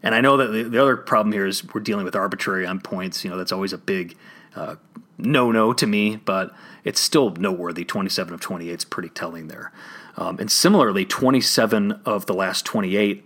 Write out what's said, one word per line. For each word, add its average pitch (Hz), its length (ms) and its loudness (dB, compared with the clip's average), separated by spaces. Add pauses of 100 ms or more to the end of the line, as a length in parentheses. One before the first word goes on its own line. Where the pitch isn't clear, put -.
And 110 120 0
I 113 80 4
know 139 140 8
that 131 120 2
the, 110 160 -2
the 117 180 2
other 135 160 4
problem 107 340 2
here 101 140 0
is 92 260 -4
we're 110 80 -4
dealing 104 240 -2
with 92 120 -6
arbitrary 95 500 -2
endpoints. 92 580 -6
You 95 60 -6
know, 87 80 -6
that's 92 160 -4
always 95 180 -2
a 95 60 -8
big, 92 400 -4 (360)
uh, - 220 -10 (420)
no-no 113 540 4
to 110 160 2
me, 107 300 2
but 95 360 -2 (300)
it's - 160 -2
still 135 300 4
noteworthy. 87 560 -4
Twenty-seven 92 480 -2
of - 80 -12
twenty-eight 85 380 -8
is - 60 -6
pretty 87 240 -8
telling 82 380 -10
there. - 240 -14 (440)
Um, 87 240 -4
and - 120 -2
similarly, 117 540 4
twenty-seven 113 1000 2
of 104 200 -2
the 101 80 -2
last 92 320 -2
twenty-eight 101 600 0